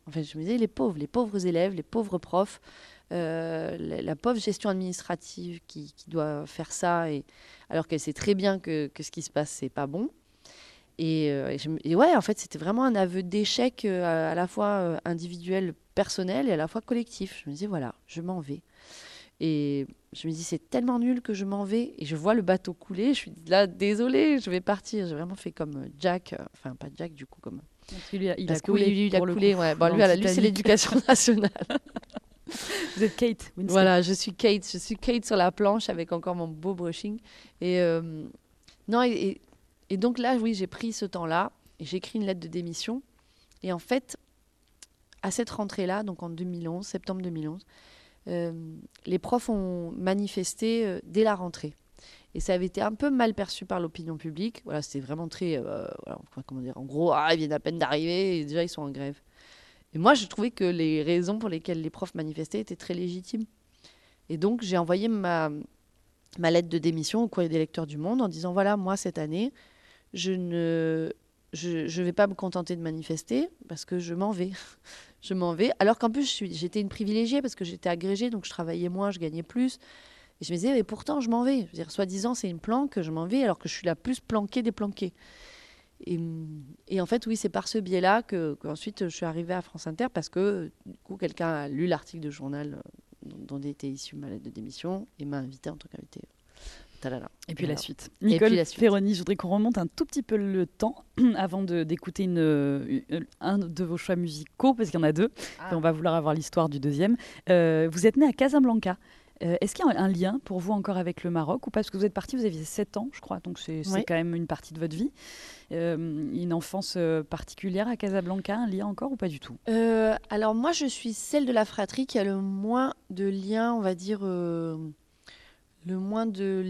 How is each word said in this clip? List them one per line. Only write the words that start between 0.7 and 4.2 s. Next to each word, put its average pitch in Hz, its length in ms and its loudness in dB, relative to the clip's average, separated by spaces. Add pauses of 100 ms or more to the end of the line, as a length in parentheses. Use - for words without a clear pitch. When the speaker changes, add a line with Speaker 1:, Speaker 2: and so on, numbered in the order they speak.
Speaker 1:
les 147 100 -6
pauvres 202 400 0
élèves, 180 260 4
les 165 100 -4
pauvres 202 360 -2
profs, - 420 0 (500)
euh, 165 680 -4
la, 156 220 -6
la 156 140 -4
pauvre 233 240 0